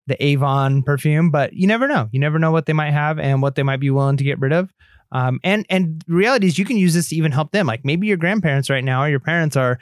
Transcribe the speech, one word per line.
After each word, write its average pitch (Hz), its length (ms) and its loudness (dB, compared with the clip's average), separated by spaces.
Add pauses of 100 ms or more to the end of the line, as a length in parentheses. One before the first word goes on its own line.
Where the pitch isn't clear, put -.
the 135 180 -4
Avon 139 580 2
perfume, 151 480 2
but 143 240 0
you 185 120 0
never 233 220 2
know. 160 240 0
You 131 80 -2
never 151 180 0
know 160 120 2
what 160 160 0
they 160 60 0
might 151 200 0
have 151 260 0
and 139 240 0
what 139 120 -2
they 139 80 -2
might 135 180 0
be 139 100 0
willing 139 280 2
to 135 60 -2
get 139 140 -2
rid 135 140 0
of. 180 200 -2 (400)
Um, 127 320 -2
and, 202 260 0
and 165 360 -2
the 165 80 -2
reality 208 340 2
is 151 100 0
you 196 60 0
can 240 120 -2
use 185 180 4
this 170 160 0
to 151 60 -6
even 160 160 0
help 147 200 -2
them. 196 140 0
Like, 117 180 -4
maybe 170 220 0
your 208 100 0
grandparents 165 540 0
right 135 140 0
now 131 180 0
or 151 60 0
your 139 120 0
parents 160 360 -2
are 123 260 0